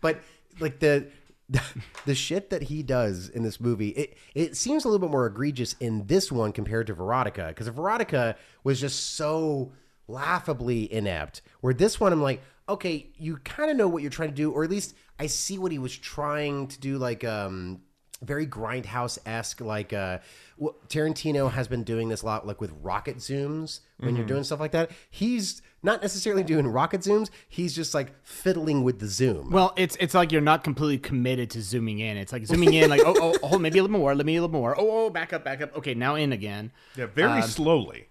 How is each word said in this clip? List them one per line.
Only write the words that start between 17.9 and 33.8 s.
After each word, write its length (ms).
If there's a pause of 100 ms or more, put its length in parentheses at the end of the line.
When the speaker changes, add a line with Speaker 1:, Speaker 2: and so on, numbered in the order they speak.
Speaker 1:
very 240
Grindhouse-esque, 1120
like, 320
uh, 260 (400)
w-, 160 (140)
Tarantino 600
has 180
been 160
doing 240
this 140
a 40
lot, 200
like, 160
with 100 (100)
rocket 360
zooms 640 (180)
when 180
you're 80
Speaker 2:
Mm-hmm. 100
Speaker 1:
doing 100
stuff 160
like 120
that. 180 (200)
He's 500 (220)
not 180
necessarily 420
doing 240
rocket 360
zooms. 260 (180)
He's 280
just, 180
like, 200 (120)
fiddling 600
with 160
the 60
zoom. 440
Speaker 3:
Well, 260
it's, 240
it's 140
like 180
you're 80
not 240
completely 340
committed 520
to 120
zooming 360
in. 180
It's 160
like 140
zooming 260
in, 160
like, 160
"Oh, 100 (280)
oh, 40
hold, 140
maybe 200